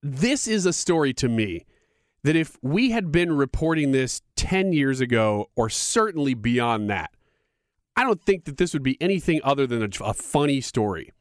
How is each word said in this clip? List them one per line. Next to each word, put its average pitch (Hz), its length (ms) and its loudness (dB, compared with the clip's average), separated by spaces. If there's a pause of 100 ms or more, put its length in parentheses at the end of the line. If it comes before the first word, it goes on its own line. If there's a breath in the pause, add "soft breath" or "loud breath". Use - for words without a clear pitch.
this 147 440 0
is 214 200 0
a 175 60 2
story 156 420 2
to 127 140 0
me 104 360 -2 (580)
that 151 140 2
if 160 240 -2
we 196 300 0
had 220 200 -2
been 170 240 2
reporting 147 580 0
this 131 280 0 (160)
ten 190 380 0
years 135 260 0
ago, 110 560 2
or 113 140 0
certainly 165 640 0
beyond 117 560 0
that, 85 200 -4 (840)
I 240 80 2
don't 226 160 0
think 190 240 0
that 143 140 -10
this 180 160 0
would 147 80 -2
be 131 180 0
anything 175 420 0
other 139 240 2
than 120 160 0
a, 104 60 -2 (160)
a 117 80 -2
funny 143 480 0
story. 104 600 -4